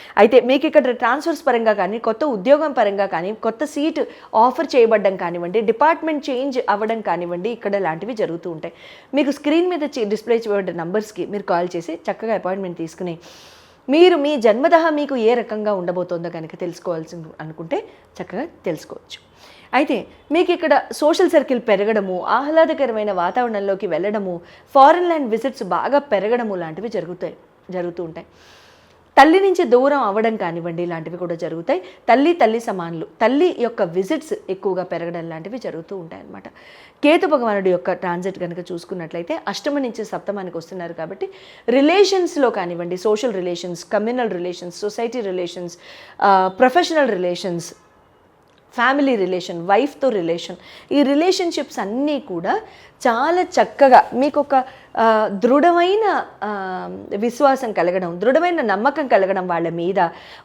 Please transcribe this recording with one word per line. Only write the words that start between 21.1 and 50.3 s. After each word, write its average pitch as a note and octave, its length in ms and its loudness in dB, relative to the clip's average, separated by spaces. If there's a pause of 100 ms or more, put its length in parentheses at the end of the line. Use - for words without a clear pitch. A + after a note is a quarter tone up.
సర్కిల్ C4+ 380 2
పెరగడము, G3 560 0
ఆహ్లాదకరమైన C#4 880 2
వాతావరణంలోకి G3 720 -2
వెళ్ళడము, F#3 540 -4 (340)
ఫారిన్ D#4+ 320 8
ల్యాండ్ D4+ 240 -2
విజిట్స్ A3+ 320 -2
బాగా F#3+ 360 0
పెరగడము G#3+ 560 -2
లాంటివి F3 340 -8
జరుగుతాయి, F3+ 480 -8 (340)
జరుగుతూ F3 340 -6
ఉంటాయి. D#3+ 220 -14 (920)
తల్లి D#4+ 200 6
నుంచి F#4+ 240 2
దూరం C4+ 360 2
అవ్వడం A3 360 -2
కానివ్వండి, E3+ 460 -6
ఇలాంటివి E3+ 340 -8
కూడా F3 180 -8
జరుగుతాయి. E3+ 460 -6 (280)
తల్లి, C#4 240 4
తల్లి A#3 280 2
సమానులు, E3+ 460 -8 (160)
తల్లి C#4+ 360 2
యొక్క A3+ 240 -2
విజిట్స్ F#3+ 520 -2 (160)
ఎక్కువగా F#3 320 -4
పెరగడం E3+ 460 -8
లాంటివి E3 300 -12
జరుగుతూ E3 380 -10
ఉంటాయన్నమాట. F#3+ 520 -18 (560)
కేతు F4 220 6
భగవానుడి G#3+ 440 2
యొక్క F3+ 220 0
ట్రాన్సిట్ F3+ 460 -6
కనుక F3 340 -10
చూసుకున్నట్లయితే F3 760 -8
అష్టమ C#4+ 300 -4
నుంచి A3+ 260 -6
సప్తమానికి F#3 520 -8
వస్తున్నారు E3+ 360 -10
కాబట్టి F#3+ 380 -10 (380)
రిలేషన్స్‌లో E4 800 4
కానివ్వండి, F3 460 -6
సోషల్ G#3+ 380 0
రిలేషన్స్, F3 500 -6
కమ్యూనల్ A3+ 460 -2
రిలేషన్స్, F3+ 500 -8
సొసైటీ A#3 400 -6
రిలేషన్స్, F3+ 580 -8 (440)
ఆ, F#3+ 260 4
ప్రొఫెషనల్ C4 640 4
రిలేషన్స్, F3+ 640 -4 (1000)
ఫ్యామిలీ C4 420 2
రిలేషన్, F3+ 500 -4
వైఫ్తో B3+ 420 2
రిలేషన్, F3 480 -2 (360)